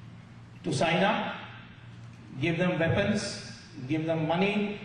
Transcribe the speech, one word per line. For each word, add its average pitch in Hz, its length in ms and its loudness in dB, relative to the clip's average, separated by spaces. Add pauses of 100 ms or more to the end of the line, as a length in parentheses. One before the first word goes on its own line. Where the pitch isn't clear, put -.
(680)
to 143 60 2
sign 170 280 4
up. 214 320 2 (1040)
Give 165 180 2
them 170 200 4
weapons, 202 760 2 (360)
give 156 180 0
them 160 220 2
money 202 580 2